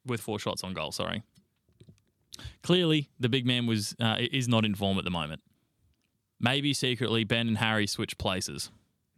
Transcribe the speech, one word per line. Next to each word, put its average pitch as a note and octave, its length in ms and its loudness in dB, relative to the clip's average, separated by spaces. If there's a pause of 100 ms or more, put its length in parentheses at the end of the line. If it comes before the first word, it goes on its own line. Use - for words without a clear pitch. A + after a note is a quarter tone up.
with A#2+ 160 -4
four G#2+ 180 -4
shots F#2+ 260 -6
on F#2 100 -8
goal, D#2 180 -6
sorry. F2+ 300 -4 (1400)
Clearly, D#3+ 460 2 (100)
the B2 100 2
big B2 180 0
man B2 200 2
was, G#2+ 340 0
uh, A2+ 40 2 (140)
i-, A#2+ 140 -2
is C3 160 0
not A2+ 160 6
in G#2+ 100 2
form G2 240 2
at E2+ 60 -2
the F2+ 60 -4
moment. D#2+ 300 -4 (1000)
Maybe C#3 340 2
secretly A#2 500 0
Ben A#2 240 2
and G#2+ 100 2
Harry A2 280 4
switched - 320 -4
places. F#2 520 -4 (480)